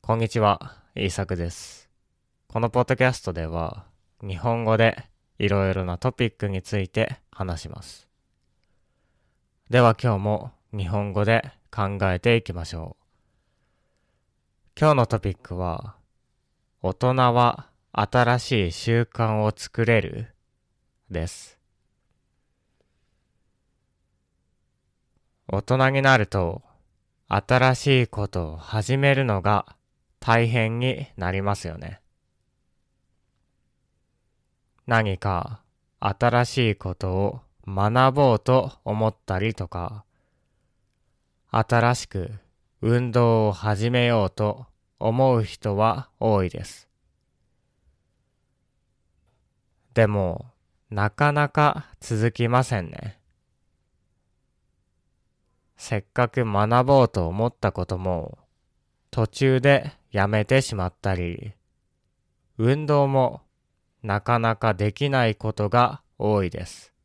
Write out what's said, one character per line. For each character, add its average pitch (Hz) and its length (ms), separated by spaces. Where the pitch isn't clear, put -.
こ 113 100
ん - 20
に 113 100
ち - 100
は、 104 380
イ - 120
ー - 20
サ 98 160
ク 95 100
で 85 140
す。 - 400
こ 113 120
の 117 80
ポ 123 140
ッ - 20
ド 131 100
キ 127 100
ャ 127 100
ス - 80
ト 92 100
で 82 140
は、 82 400
日 95 160
本 117 280
語 110 120
で 113 320
い 101 100
ろ 98 220
い - 20
ろ 92 140
な 87 100
ト 127 160
ピ 120 140
ッ 104 100
ク 104 120
に 95 120
つ - 180
い 92 120
て - 300
話 90 320
し 80 80
ま - 100
す。 - 260
で 120 100
は 117 180
今 113 200
日 - 0
も 104 320
日 95 120
本 101 260
語 104 100
で - 280
考 101 320
え 92 180
て 117 160
い 113 60
き - 100
ま 85 140
し - 80
ょ 82 260
う。 - 40
今 151 120
日 147 40
の 120 120
ト 110 140
ピ 101 100
ッ 90 80
ク - 180
は、 90 400
大 92 100
人 127 240
は 123 540
新 120 480
し 104 300
い 82 40
習 117 380
慣 110 300
を 107 160
作 - 300
れ 113 160
る？ - 320
で 85 180
す。 - 300
大 98 140
人 131 260
に 135 140
な 135 160
る 104 80
と、 87 340
新 127 480
し 131 280
い 113 40
こ 104 220
と 80 240
を 80 60
始 110 400
め 139 160
る 135 100
の 104 160
が 101 360
大 117 280
変 113 300
に 127 280
な 90 120
り 95 120
ま 101 120
す - 140
よ 82 80
ね。 - 240
何 110 320
か 98 420
新 120 460
し 117 240
い 101 60
こ 90 180
と 92 180
を 98 280
学 117 480
ぼ 135 200
う - 40
と 131 320
思 110 220
っ 110 60
た - 240
り 107 160
と 92 140
か、 95 380
新 117 440
し - 120
く 92 260
運 120 300
動 113 380
を 101 40
始 107 380
め 123 160
よ 113 180
う 92 60
と 107 340
思 123 400
う 110 40
人 101 340
は 110 320
多 107 240
い 90 60
で - 160
す。 - 240
で 113 140
も、 101 400
な 104 220
か 147 220
な 147 180
か 147 400
続 113 320
き 120 160
ま 123 160
せ 110 160
ん 82 100
ね。 - 300
せ - 220
っ 98 40
か 123 160
く 117 200
学 110 360
ぼ 139 160
う 117 80
と 85 180
思 107 200
っ - 60
た - 180
こ 92 120
と 92 140
も、 90 400
途 110 180
中 131 320
で 139 320
や 101 160
め 107 180
て 131 160
し - 140
ま 92 140
っ - 120
た 95 140
り、 87 380
運 135 260
動 143 220
も 135 360
な 104 180
か 120 200
な 113 160
か 110 180
で 104 180
き 143 160
な 131 200
い 107 80
こ 110 160
と 104 160
が 123 340
多 104 240
い 90 80
で - 160
す。 - 260